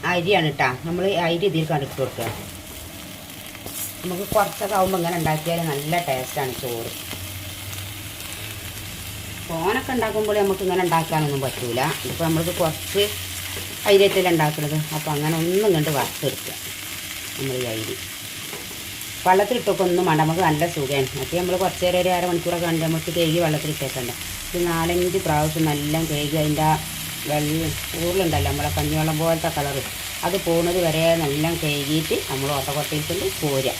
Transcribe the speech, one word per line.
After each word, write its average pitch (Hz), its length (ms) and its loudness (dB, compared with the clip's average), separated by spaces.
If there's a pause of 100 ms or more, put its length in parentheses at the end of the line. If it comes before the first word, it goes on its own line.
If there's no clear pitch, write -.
(100)
അരിയാണ് 175 480 4
ട്ടാ. 135 100 4 (180)
നമ്മൾ 180 180 -2 (220)
അരി 170 240 0
ഇതിൽ 160 200 2
കണ്ടിട്ട് 139 300 -2
കൊടുക്കുക. 120 260 -2 (1800)
നമുക്ക് 180 220 -4 (100)
കുറച്ചൊക്കെ 208 440 2
ആവുമ്പോ 185 220 4
ഇങ്ങനെ 170 200 0
ഉണ്ടാക്കിയാൽ 156 400 0 (100)
നല്ല 147 220 -2 (160)
ടേസ്റ്റാണ് 127 520 -2
ചോറ്. 113 320 -6 (2500)
തോനൊക്കെ 240 480 -2
ഉണ്ടാക്കുമ്പോൾ 214 480 0
നമുക്ക് 196 220 2
ഇങ്ങനെ 180 200 4
ഉണ്ടാക്കാനൊന്നും 156 600 2
പറ്റൂല. 120 340 -2 (240)
ഇതിപ്പോ - 240 -2
നമ്മൾക്ക് 165 320 2
കുറച്ച് 175 420 0 (840)
അരിയറ്റല്ലേ 196 460 6
ഉണ്ടാക്കുന്നത്. 151 440 2 (180)
അപ്പൊ 151 180 -2
അങ്ങനെ 151 260 2
ഒന്നും 190 340 4
കണ്ട് 151 240 2
വറുത്തെടുക്കുക - 560 -4 (840)
നമ്മൾ 135 260 -4
ഈ 123 100 -2
അരി. 110 240 -4 (1300)
വെള്ളത്തിലിട്ടൊക്കെ 190 600 4
ഒന്നും 180 200 4
വേണ്ട, 156 140 4
നമുക്ക് 165 260 2
നല്ല 151 140 2 (120)
സുഖമാണ്. 139 340 0 (100)
മറ്റേ 135 220 -2
നമ്മൾ 180 220 0
കുറച്ച് 180 220 0
നേരം 180 180 4
ഒരു 180 140 4
അരമണിക്കൂറൊക്കെ 175 500 0
കണ്ട് 160 220 2
നമുക്ക് 160 280 0
കഴുകി 165 280 4
വെള്ളത്തിലിട്ടേക്കണ്ട. 143 680 -2 (400)
ഒരു 175 100 -2 (100)
നാലഞ്ച് 175 540 2
പ്രാവശ്യം 156 460 2
നല്ല 147 240 0 (160)
കഴുകി 147 320 0
അതിൻ്റെ 151 280 2
ആ 156 40 6 (560)
വെള്ളം 151 400 0 (320)
ഊറിലുണ്ടല്ലോ, 170 480 2
നമ്മളെ 143 260 0
കഞ്ഞിവെള്ളം 156 460 2
പോലത്തെ 165 340 2
കളറ്, 139 260 -2 (440)
അത് 180 180 0
പോകുന്നത് 170 400 4
വരെ 160 180 4 (200)
നല്ല 147 220 2 (180)
കഴുകിയിട്ട് 151 540 2 (120)
നമ്മൾ 139 200 -2 (100)
ഓട്ടക്കൊട്ടയിൽ 147 500 -2
കൊണ്ട് 190 180 0 (140)
കോരുക 135 400 2